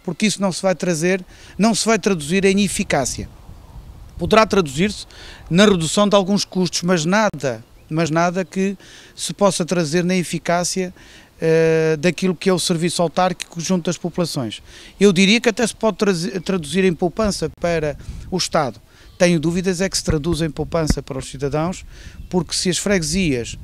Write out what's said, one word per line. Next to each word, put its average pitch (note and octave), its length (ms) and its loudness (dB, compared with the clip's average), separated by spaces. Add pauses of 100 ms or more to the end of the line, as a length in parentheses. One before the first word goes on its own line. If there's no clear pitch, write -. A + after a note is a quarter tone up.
porque F#3 220 -2
isso F#3 140 -2
não G3 120 0
se - 100 -10
vai F#3 140 2
trazer, F3+ 480 0 (340)
não G#3+ 160 4
se - 120 -2
vai A3 120 4
traduzir F#3 460 0
em G3 180 4
eficácia. C#3+ 640 -2 (920)
Poderá G#3 280 4
traduzir-se F3+ 600 0 (440)
na F3+ 140 6
redução G3+ 420 2
de G3 80 2
alguns G3 300 2
custos, - 380 -4
mas F3 220 0
nada, D3+ 600 0 (240)
mas D#3+ 220 -2
nada F3 340 0
que F#3+ 320 -4 (400)
se - 160 -8
possa F#3+ 320 0
trazer E3+ 400 0
na F3+ 100 0
eficácia, F3 800 -2 (460)
eh, D#3+ 580 4
daquilo F3+ 380 0
que - 120 -4
é F#3 40 6
o F3+ 60 2
serviço E3+ 440 0
autárquico F3 580 -2
junto F3+ 300 0
às D#3+ 80 -4
populações. D#3 640 -4 (380)
Eu G3+ 120 8
diria G3 280 4
que A#3+ 80 0
até A3+ 180 2
se - 80 -4
pode G#3+ 220 0
trazi-, G3 440 0
traduzir F3 440 -2
em F#3+ 100 4
poupança F3+ 640 -2
para D#3+ 380 -2 (340)
o F#3 60 -2
Estado. D#3 440 -2 (380)
Tenho F3 220 4
dúvidas E3+ 400 0
é F#3+ 80 0
que - 80 -4
se - 80 -4
traduz D#3+ 360 0
em E3 100 -2
poupança D3 520 -2
para C3 160 -10
os C3 100 -8
cidadãos, D3 560 -4 (460)
porque F#3 240 -2
se - 160 -2
as D#3+ 80 0
freguesias D#3+ 840 0